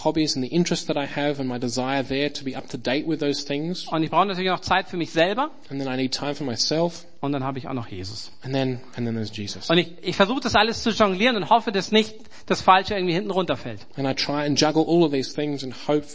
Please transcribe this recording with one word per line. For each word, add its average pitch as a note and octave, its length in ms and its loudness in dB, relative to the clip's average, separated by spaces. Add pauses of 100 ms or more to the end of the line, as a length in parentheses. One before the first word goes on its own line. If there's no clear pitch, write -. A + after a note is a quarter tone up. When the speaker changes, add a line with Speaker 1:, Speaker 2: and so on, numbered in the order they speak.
Speaker 1:
hobbies D#3 320 2
and B2+ 80 0
the B2 80 -6
interests E3+ 340 2
that D3+ 100 -2
I C#3+ 100 -2
have C#3+ 340 -2
and C3 80 -2
my B2 100 -2
desire B2+ 460 0
there C#3 280 0
to - 120 -8
be C3 120 -6
up C3 120 -10
to - 80 -8
date B2+ 320 -2
with D3+ 120 -2
those C#3+ 240 0
things. D#3+ 440 -4
Speaker 2:
Und D#3+ 140 0
ich D3+ 80 -2
brauche E3 160 4
natürlich F#3 240 -2
noch E3+ 100 0
Zeit F#3 280 0
für - 80 -8
mich E3 140 -4
selber. G#3 400 2 (200)
Speaker 1:
And C#3 100 -6
then C3+ 80 -4
I B2+ 80 -2
need C3 160 0
time C#3+ 220 -2
for C#3+ 120 -4
myself. D#3 580 0 (160)
Speaker 2:
Und C#3 120 -2
dann C3+ 100 -2
habe C3+ 160 -4
ich B2+ 80 -8
auch - 60 -6
noch A#2+ 160 -6
Jesus. G2 420 -10 (120)
Speaker 1:
And C3 120 -6
then, C3 240 0 (160)
and A#2+ 100 -4
then A2+ 120 -2
there's G#2+ 200 -6
Jesus. G#2 320 -8
Speaker 2:
Und E3 100 6
ich, E3+ 140 2 (100)
ich F3+ 120 -4
versuche G#3+ 260 4
das - 140 0
alles A3+ 300 4
zu A#3+ 60 2
jonglieren G3+ 440 4
und F3+ 160 0
hoffe, A3+ 220 4
dass F#3+ 180 -2
nicht G#3+ 240 4 (320)
das F3+ 140 2
Falsche F#3+ 340 4
irgendwie F3+ 200 0
hinten G3+ 180 -2
runterfällt. C3+ 640 -2
Speaker 1:
And C#3 100 -2
I C3 80 0
try D3 320 -2
and D3 100 2
juggle D#3 300 4
all E3+ 160 6
of D#3 80 4
these C3+ 240 -2
things D3 300 -4
and B2 100 -8 (140)
hope, D3 260 2